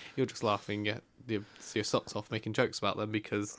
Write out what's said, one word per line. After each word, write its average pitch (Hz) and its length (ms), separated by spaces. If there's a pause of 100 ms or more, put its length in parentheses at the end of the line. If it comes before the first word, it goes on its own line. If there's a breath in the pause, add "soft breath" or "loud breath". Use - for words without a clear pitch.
(160 loud breath)
you're 131 120
just - 160
laughing 104 420
your, 104 160 (260)
your, 107 140 (320)
your 107 100
socks - 320
off, - 160
making 110 220
jokes - 260
about 101 160
them 107 160
because 104 480